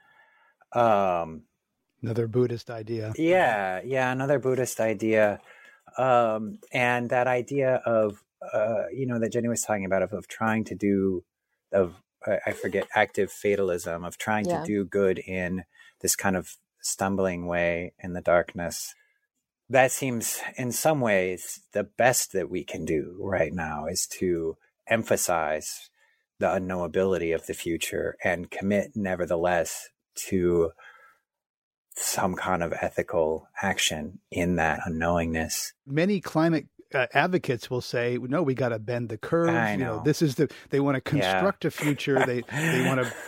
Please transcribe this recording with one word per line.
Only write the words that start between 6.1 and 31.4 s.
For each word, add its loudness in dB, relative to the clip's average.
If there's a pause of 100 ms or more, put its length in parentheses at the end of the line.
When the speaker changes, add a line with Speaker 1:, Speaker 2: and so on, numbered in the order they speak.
Speaker 1:
and 0
that 2
idea 0
of, 2 (300)
uh, 0 (100)
you -4
know, -2
that 0
Jenny 0
was -2
talking -2
about, 2
of, -4
of -8
trying -2
to -8
do, 2 (480)
of, 2 (280)
I, 0
I -2
forget, -2
active 2
fatalism, 0
of -10
trying 0
Speaker 3:
Yeah. 0
Speaker 1:
to -8
do 0
good 2
in -4 (380)
this 2
kind 0
of -6 (220)
stumbling -2
way 0
in -10
the -6
darkness. 0 (760)
That 6
seems, -4 (160)
in -4
some 2
ways, 0 (100)
the -2
best 2
that -2
we -4
can -8
do -2
right 0
now -6
is -4 (140)
to 0 (300)
emphasize -2 (480)
the 0
unknowability 0
of -4
the -6
future -4
and -2
commit, 0
nevertheless, 0 (380)
to 2 (1200)